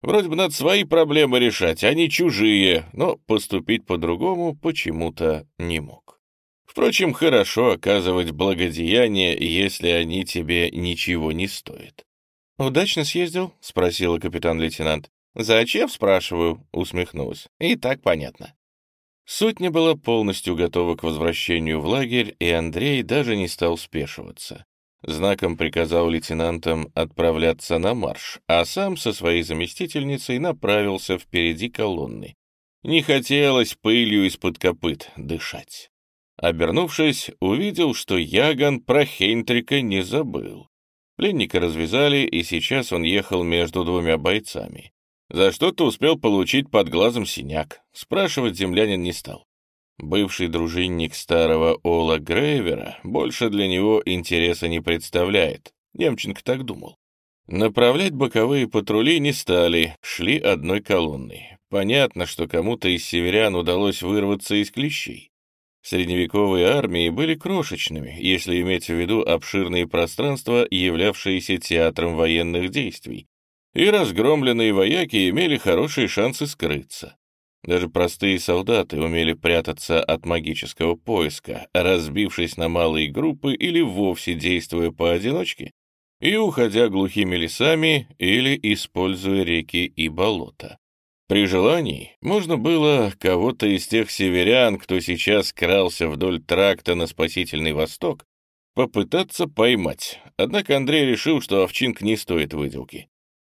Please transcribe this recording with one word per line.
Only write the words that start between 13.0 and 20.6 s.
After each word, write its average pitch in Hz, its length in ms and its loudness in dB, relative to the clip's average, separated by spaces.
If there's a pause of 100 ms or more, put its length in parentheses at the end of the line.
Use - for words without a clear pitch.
съездил?» — 175 580 -4
спросила 87 580 0
капитан-лейтенант. 80 920 -2 (300)
«Зачем, 117 480 2
спрашиваю?» 87 840 0
усмехнулась. 85 760 -6 (120)
«И 180 160 0
так 135 260 -4
понятно». 76 540 -2 (680)
Сотня 208 460 -2
была 165 240 4
полностью 107 600 0
готова 85 400 0